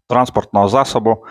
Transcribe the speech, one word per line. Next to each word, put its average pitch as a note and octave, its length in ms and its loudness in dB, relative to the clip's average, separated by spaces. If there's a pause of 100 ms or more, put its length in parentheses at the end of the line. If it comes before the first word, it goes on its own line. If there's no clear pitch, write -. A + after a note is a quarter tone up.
транспортного G#2+ 640 0
засобу A2+ 600 -2